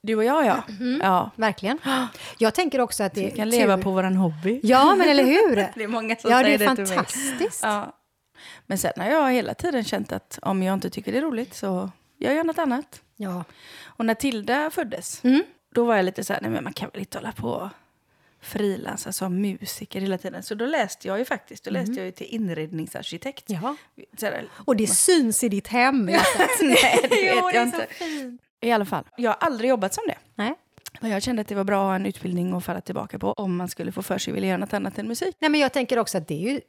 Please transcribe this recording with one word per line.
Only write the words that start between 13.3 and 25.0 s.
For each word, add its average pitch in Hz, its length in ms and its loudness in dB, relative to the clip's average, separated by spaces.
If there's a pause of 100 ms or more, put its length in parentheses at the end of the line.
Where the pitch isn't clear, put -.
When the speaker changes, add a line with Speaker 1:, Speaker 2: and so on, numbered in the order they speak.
Speaker 1:
Och - 220 -8
när 226 80 2
Tilda 247 560 -2
föddes, 220 540 -6
Speaker 2:
Mm. 269 200 6 (320)
Speaker 1:
då 233 100 4
var 233 100 4
jag 185 100 4
lite 190 180 -4
så 202 100 -4
här, - 80 -2
"Nej, 208 100 -4
men - 120 -4
man 190 100 -10
kan - 200 -8
väl 196 60 -12
inte - 180 -10
hålla 226 140 -8
på - 180 -8
och - 200 -6 (720)
frilansa - 680 -6
som 190 300 -4
musiker 202 600 -6
hela 190 160 -2
tiden." 180 260 -10
Så 214 120 -8
då 226 100 -4
läste 262 420 -4
jag 196 120 -2
ju 254 60 -2
faktiskt, - 380 -8
då 190 80 -8
läste 180 200 -2
Speaker 2:
Mm. 262 60 -6
Speaker 1:
jag - 80 -8
ju - 60 -8
till - 180 -14
inredningsarkitekt. 165 1160 -8
Speaker 2:
Ja. 220 280 -4 (420)
Speaker 1:
Så 220 80 -8
här, - 200 -6 (200)
Speaker 2:
Och 262 100 4
det 208 120 2
Speaker 1:
man - 80 2
Speaker 2:
syns 277 480 4